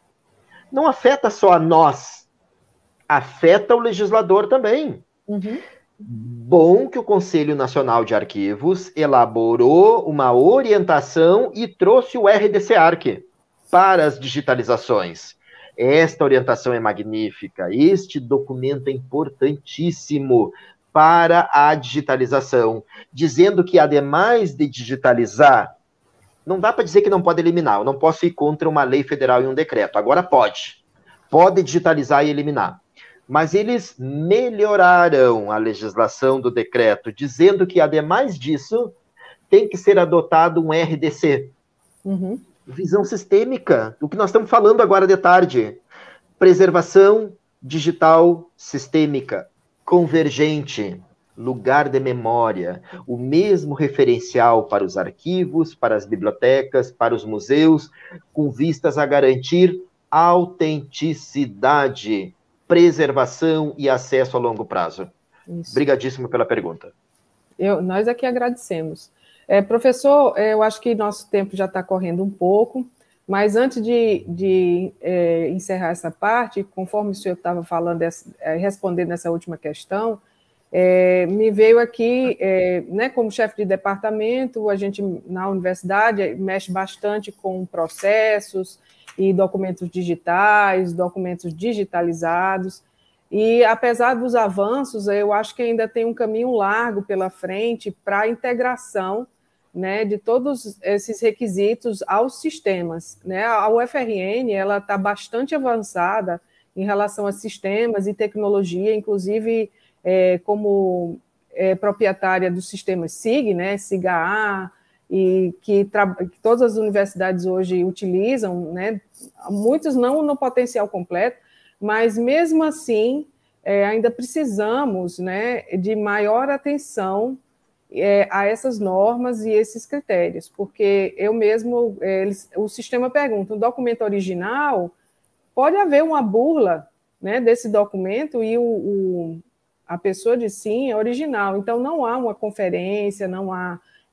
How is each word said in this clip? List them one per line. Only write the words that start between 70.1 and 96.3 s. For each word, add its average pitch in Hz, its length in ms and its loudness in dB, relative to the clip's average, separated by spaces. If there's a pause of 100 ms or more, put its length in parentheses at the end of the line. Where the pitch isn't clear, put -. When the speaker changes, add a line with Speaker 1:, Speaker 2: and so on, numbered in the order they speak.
Speaker 2:
é, 214 160 0
eu 214 80 2
acho 214 180 0
que 240 140 -2
nosso 208 340 -6
tempo 196 300 -4
já 190 100 -2
tá 190 140 -6
correndo 185 420 -4
um 196 60 -4
pouco, 208 560 0 (420)
mas 202 280 0
antes 254 260 0
de, 226 460 0
de, 180 720 0
é, 170 480 0
encerrar 185 400 -6
essa 170 220 -8
parte, 220 520 -4
conforme 202 460 -6
o 196 60 -8
senhor 185 200 -6
tava 175 280 -6
falando, 170 400 -4
essa, 165 240 -8 (120)
é, 156 180 -6
respondendo 180 520 -4
essa 170 220 -6
última 170 260 -8
questão, 196 640 -8 (500)
é, 185 540 4
me 208 240 0
veio 220 300 6
aqui, 240 600 -2
é, 185 500 0
né, 220 200 -4
como 226 220 -4
chefe 214 260 -4
de 208 80 -4
departamento, 214 1040 -4
a 202 60 0
gente 202 260 -6 (240)
na 185 240 -8
universidade 190 840 -2
mexe 190 360 -6
bastante 202 600 -8
com 185 340 -10
processos 196 1120 -4 (400)
e 190 160 0
documentos 185 560 -4
digitais, 185 1040 0
documentos 180 640 -6
digitalizados, 185 1300 -4 (480)
e 226 340 4
apesar 240 480 0
dos 240 220 -4
avanços, 214 720 -2
eu 208 260 0
acho 214 220 -4
que 247 80 -6
ainda 226 240 -2
tem 226 180 -6
um 233 80 -4
caminho 226 380 -4